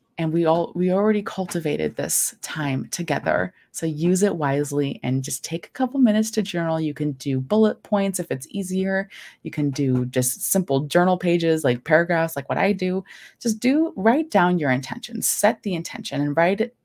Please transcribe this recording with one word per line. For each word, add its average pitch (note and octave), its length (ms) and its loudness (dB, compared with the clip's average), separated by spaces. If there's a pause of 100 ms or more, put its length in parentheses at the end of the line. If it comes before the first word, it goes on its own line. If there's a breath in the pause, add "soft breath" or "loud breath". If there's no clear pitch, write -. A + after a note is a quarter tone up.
(180)
And D#3+ 140 0
we E3+ 140 2
all, E3+ 300 2
we F3+ 160 2
already G#3 300 4
cultivated D#3+ 760 -4
this - 460 -4
time C3+ 480 -4
together. D#3 600 -2 (200 soft breath)
So - 140 -6
use E3+ 360 0
it G3 140 2
wisely C#3+ 680 -2
and C3 220 -2
just - 180 -8
take E3+ 240 -8
a - 40 -20
couple C4 280 -4
minutes G#3+ 340 4
to - 100 -2
journal. E3 380 -2
You D3+ 140 -2
can D3 180 -2
do C3+ 280 -2
bullet G#3+ 420 2
points G3 380 -2
if E3 100 -6
it's C3+ 200 -6
easier. F#3+ 580 -2 (340 loud breath)
You E3 80 -8
can D3 200 0
do C3 360 0
just B2+ 360 -2
simple D3+ 400 0
journal F3 340 2
pages, E3 480 2
like B2 180 2
paragraphs, E3 540 2
like C3+ 120 -8
what C#3+ 100 -2
I G3 140 2
do. F#3 300 -2 (380 loud breath)
Just A3 180 -2
do, D4 380 2
write B3+ 340 2
down F3+ 300 4
your C#3+ 100 0
intentions, - 580 -4
set A#3+ 360 0
the F#3+ 100 -2
intention - 460 -6
and D3 160 0
write F3+ 240 4
it G#3+ 240 -4